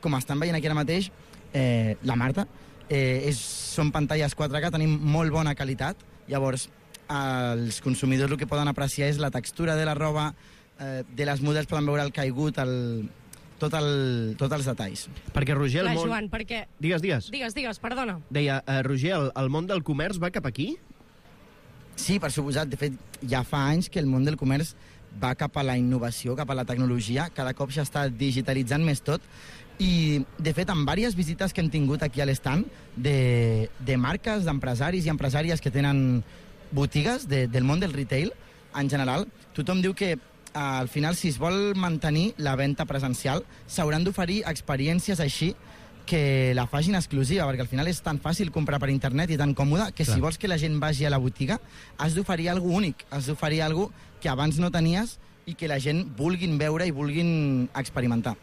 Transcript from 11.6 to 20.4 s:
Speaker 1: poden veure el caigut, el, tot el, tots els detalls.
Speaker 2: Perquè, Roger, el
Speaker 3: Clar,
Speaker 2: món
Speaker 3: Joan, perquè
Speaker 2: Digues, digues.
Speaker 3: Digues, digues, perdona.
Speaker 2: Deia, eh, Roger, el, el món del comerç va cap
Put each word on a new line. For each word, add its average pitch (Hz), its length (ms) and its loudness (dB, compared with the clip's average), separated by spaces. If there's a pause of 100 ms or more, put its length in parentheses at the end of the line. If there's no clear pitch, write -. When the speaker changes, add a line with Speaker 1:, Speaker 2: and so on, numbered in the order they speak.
Speaker 1:
poden 151 200 0
veure 147 160 2
el 143 100 -4
caigut, 143 460 -2
el, 123 500 -2 (500)
tot 147 140 -2
el, 135 640 0
tots 139 160 0
els 147 140 -2
detalls. 107 400 -4 (260)
Speaker 2:
Perquè, 143 240 2
Roger, 139 240 2
el 185 60 2
Speaker 3:
Clar, - 100 2
Speaker 2:
món 165 140 0
Speaker 3:
Joan, 214 180 -4
perquè 220 380 -6 (120)
Speaker 2:
Digues, 160 220 0
digues. 156 300 0
Speaker 3:
Digues, 233 240 -6
digues, 247 240 -4
perdona. 233 400 -4 (100)
Speaker 2:
Deia, 139 380 0
eh, 135 160 0
Roger, 135 340 0
el, 139 180 0
el 135 140 0
món 156 180 -2
del 185 160 -2
comerç 156 380 -2
va 175 100 -2
cap - 140 -6